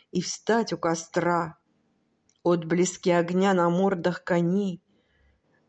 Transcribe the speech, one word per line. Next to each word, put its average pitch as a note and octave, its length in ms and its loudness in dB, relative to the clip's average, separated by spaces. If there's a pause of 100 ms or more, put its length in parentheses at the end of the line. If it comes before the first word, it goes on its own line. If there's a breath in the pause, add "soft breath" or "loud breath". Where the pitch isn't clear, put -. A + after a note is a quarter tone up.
(100)
и F#3 100 -2
встать G#3+ 520 -2
у E3 60 -6
костра. E3 760 -2 (880)
Отблески F3 680 0
огня F3+ 440 2
на E3+ 160 4
мордах F3+ 540 0
коней, F3 580 0 (880)